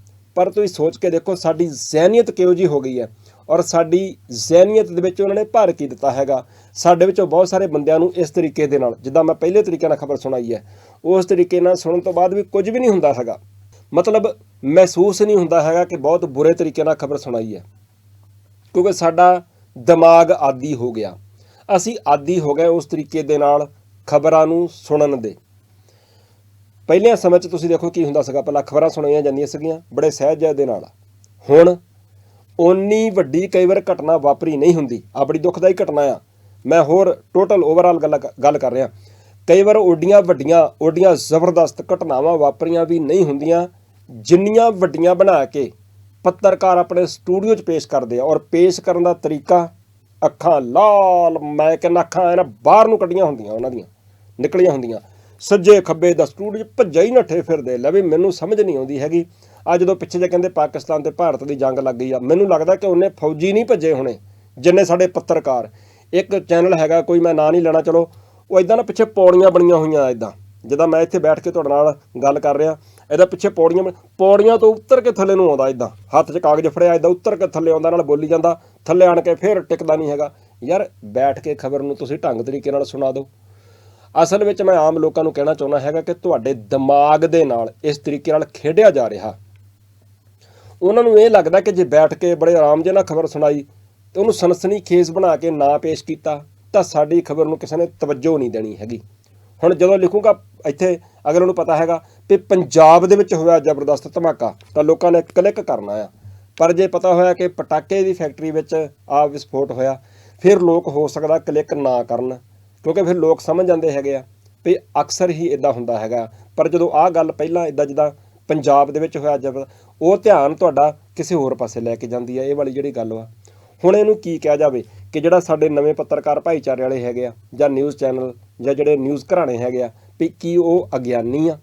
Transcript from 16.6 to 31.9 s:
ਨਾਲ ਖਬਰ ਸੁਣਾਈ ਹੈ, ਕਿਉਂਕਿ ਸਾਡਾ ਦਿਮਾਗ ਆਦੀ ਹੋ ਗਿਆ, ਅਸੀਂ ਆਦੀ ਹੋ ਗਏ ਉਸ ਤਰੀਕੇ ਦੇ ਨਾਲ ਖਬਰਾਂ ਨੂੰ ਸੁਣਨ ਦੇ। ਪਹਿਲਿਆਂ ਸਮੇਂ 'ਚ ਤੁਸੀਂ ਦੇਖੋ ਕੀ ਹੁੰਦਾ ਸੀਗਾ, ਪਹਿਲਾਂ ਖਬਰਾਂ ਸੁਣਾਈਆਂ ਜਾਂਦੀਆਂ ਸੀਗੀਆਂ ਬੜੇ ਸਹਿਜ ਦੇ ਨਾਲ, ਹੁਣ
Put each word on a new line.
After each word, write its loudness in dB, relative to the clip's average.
ਨਾਲ 0
ਖਬਰ -6
ਸੁਣਾਈ -8
ਹੈ, -16
ਕਿਉਂਕਿ 0
ਸਾਡਾ 2
ਦਿਮਾਗ 6
ਆਦੀ -4
ਹੋ -6
ਗਿਆ, -10
ਅਸੀਂ -2
ਆਦੀ 0
ਹੋ -2
ਗਏ 0
ਉਸ 0
ਤਰੀਕੇ -8
ਦੇ -2
ਨਾਲ 2
ਖਬਰਾਂ 2
ਨੂੰ -2
ਸੁਣਨ -2
ਦੇ। -10
ਪਹਿਲਿਆਂ 4
ਸਮੇਂ 4
'ਚ -10
ਤੁਸੀਂ -6
ਦੇਖੋ -2
ਕੀ -4
ਹੁੰਦਾ 0
ਸੀਗਾ, -4
ਪਹਿਲਾਂ -4
ਖਬਰਾਂ 0
ਸੁਣਾਈਆਂ 0
ਜਾਂਦੀਆਂ -2
ਸੀਗੀਆਂ -8
ਬੜੇ 0
ਸਹਿਜ 0
ਦੇ -2
ਨਾਲ, -6
ਹੁਣ 8